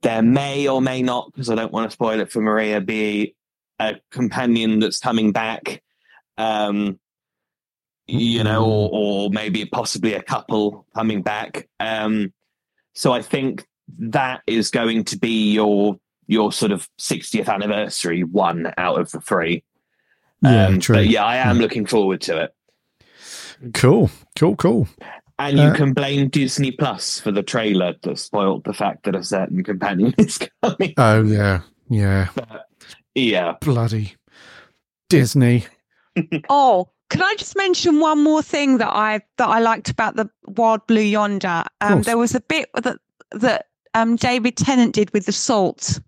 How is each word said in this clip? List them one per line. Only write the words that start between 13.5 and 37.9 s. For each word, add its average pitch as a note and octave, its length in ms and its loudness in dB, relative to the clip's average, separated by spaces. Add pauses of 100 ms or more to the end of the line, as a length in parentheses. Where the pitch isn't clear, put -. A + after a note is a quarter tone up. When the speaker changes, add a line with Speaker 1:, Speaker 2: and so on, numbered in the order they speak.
Speaker 1:
that B2+ 480 -4
is A2 240 0
going A2+ 340 0
to - 140 -8
be A2 340 0
your, G#2 460 2 (280)
your G#2 260 2
sort G#2+ 200 -2
of F#2+ 160 -6 (100)
sixtieth G#2 500 -4
anniversary G2+ 760 -4
one E2+ 540 -2
out F2+ 240 -2
of - 100 -6
the - 100 -12
three. F2 440 -2 (800)
Speaker 2:
Yeah, A2+ 240 6
Speaker 1:
Um, F#2+ 140 4
Speaker 2:
true. A2+ 160 4
Speaker 1:
but G2+ 120 6
yeah, G#2+ 160 4
I A#2 120 0
am B2+ 200 2
Speaker 2:
Yeah. A#2 60 4
Speaker 1:
looking A2 240 -2
forward G2 360 0
to E2 220 -2
it. - 100 -10 (1160)
Speaker 2:
Cool, D#3 380 6 (280)
cool, F3+ 180 2
cool. F3+ 320 2 (500)
Speaker 1:
And C#3+ 200 2
you D3 100 8
Speaker 2:
Uh, D#3 60 4
Speaker 1:
can C#3 200 2
blame C#3 340 0
Disney C3+ 420 0
Plus B2 480 -4
for G#2+ 140 -4
the G2 100 0
trailer F#2+ 600 0
that - 160 -6
spoiled - 460 -2
the G#2 100 -6
fact - 300 -4
that G2 120 -2
a F2+ 80 -6
certain F#2 400 -2
companion G2+ 500 0
<laughs> - 40 0
is - 200 2 (240)
coming. G3 340 -2
Speaker 2:
Oh, A2 260 6
yeah, G#2 400 2 (260)
yeah. G2 460 0
Speaker 1:
But, - 340 -14 (460)
yeah. F#2 460 0
Speaker 2:
Bloody A2+ 540 -2 (920)
Disney. B2 560 4 (520)
Speaker 3:
<laughs> - 320 -4
Oh, C4 420 4 (200)
can - 140 -2
I G#4 120 0
just - 200 -10
mention F4+ 420 2